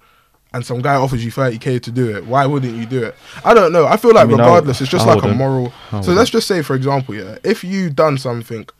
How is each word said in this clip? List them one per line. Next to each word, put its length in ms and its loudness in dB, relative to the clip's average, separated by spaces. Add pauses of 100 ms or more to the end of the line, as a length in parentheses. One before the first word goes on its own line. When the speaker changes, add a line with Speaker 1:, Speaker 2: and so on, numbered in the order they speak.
(520)
Speaker 1:
and 140 -10
some 160 -6
guy 140 0
offers 280 -2
you 60 -6
thirty 260 -4
K 220 -4
to 120 -8
do 240 -4
it, 120 -10
why 180 0
wouldn't 320 -4
you 80 -8
do 200 -6
it? 100 -10 (280)
I 120 4
don't 180 6
know. 140 4
I 100 2
feel 160 4
like 140 8
Speaker 2:
I 20 0
mean, 100 2
I 60 4
Speaker 1:
regardless, 360 4
Speaker 2:
would, 40 -4
Speaker 1:
it's 80 -4
just 140 2
Speaker 2:
I 80 6
Speaker 1:
like 80 2
a 60 0
Speaker 2:
wouldn't. 100 0
Speaker 1:
moral. 340 -2 (160)
Speaker 2:
I 40 -20
Speaker 1:
So 40 -6
let's 120 -4
Speaker 2:
wouldn't. 240 2
Speaker 1:
just 140 -2
say, 140 -2
for 160 -4
example, 380 -4
yeah, 280 -12
if 220 -2
you 240 -4
done 300 0
something 480 -10 (140)